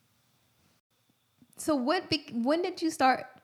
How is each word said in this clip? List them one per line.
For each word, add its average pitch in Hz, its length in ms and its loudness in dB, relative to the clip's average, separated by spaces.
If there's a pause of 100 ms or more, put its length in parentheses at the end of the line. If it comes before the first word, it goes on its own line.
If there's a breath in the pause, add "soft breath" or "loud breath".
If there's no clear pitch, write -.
(1600)
So 311 200 0
what 285 340 0
be-, - 220 -4
when 254 300 0
did 370 200 -6
you 320 80 0
start 262 360 2 (180)